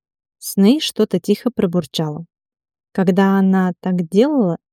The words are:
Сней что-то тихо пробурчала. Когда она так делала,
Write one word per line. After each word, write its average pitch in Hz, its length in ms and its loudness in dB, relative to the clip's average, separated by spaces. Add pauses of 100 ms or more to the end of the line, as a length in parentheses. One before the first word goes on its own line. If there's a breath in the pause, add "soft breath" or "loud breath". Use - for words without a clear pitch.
(420)
Сней 220 380 2
что-то - 400 -2
тихо 208 300 -4
пробурчала. 170 760 -4 (680)
Когда 196 460 2
она 190 420 2
так 180 280 -4
делала, 220 480 0 (160)